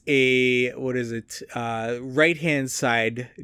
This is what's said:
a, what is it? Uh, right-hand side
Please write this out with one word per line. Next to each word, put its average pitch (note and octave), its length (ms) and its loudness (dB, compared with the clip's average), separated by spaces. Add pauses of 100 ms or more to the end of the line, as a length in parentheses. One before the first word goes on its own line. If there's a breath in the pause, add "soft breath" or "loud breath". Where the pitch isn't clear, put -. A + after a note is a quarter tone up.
a, B2+ 680 4
what B2+ 220 -4
is A#2+ 160 -4
it? A2+ 300 -10 (140)
Uh, A#2 440 -4
right-hand D3 720 0
side A#2 640 0 (120)